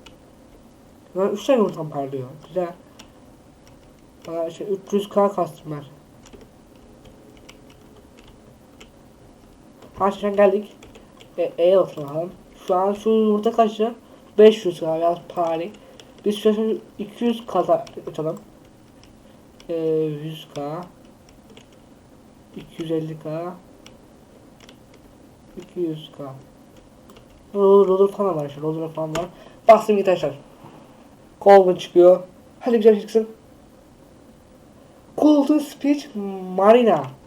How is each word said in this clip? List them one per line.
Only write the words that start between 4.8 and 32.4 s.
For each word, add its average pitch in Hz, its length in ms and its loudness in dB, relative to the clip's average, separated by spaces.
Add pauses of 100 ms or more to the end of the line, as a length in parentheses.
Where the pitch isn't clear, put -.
yüz 202 160 -2
K 202 240 2
kastım 156 400 -8
var. 143 180 -14 (4000)
Ha, 190 120 0
şu 196 160 -8
an 202 100 -4
geldik. 202 400 2 (640)
E, 170 200 -4
E'ye 180 200 4
bakalım. 160 540 -4 (340)
Şu 190 80 -2
an 190 180 0
şu 202 180 -4
yumurta 220 420 0
kaç 220 280 0
lira? 233 140 -2 (440)
Beş 214 280 8
yüz 170 140 -4
K, 160 160 -4
biraz 170 220 0 (100)
pahalı. 165 360 -4 (600)
Biz 208 140 -2
şu 214 120 2
an 220 280 -2 (200)
iki - 260 -10
yüz 233 220 -2
K'da 170 380 -2 (260)
atalım. 160 300 -8 (1300)
Ee, 170 60 -6 (500)
yüz 156 300 -14
K. 151 260 -8 (1800)
İki - 260 -16
yüz 160 80 -8
elli 160 320 -6
K. 170 320 -10 (2000)
İki 180 240 -14
yüz 156 360 -8
K. 135 180 -16 (1200)
Roller, 196 340 6
roller 196 240 2
falan 196 240 -2
var 147 120 -6
işte. 139 120 -14
Roller 160 280 -6
falan 156 280 -8
var. 170 80 -4 (440)
Bastım 214 280 4
git 190 120 -2
arkadaşlar. 160 300 -2 (1000)
Golden 196 340 8
çıkıyor. 180 460 4 (400)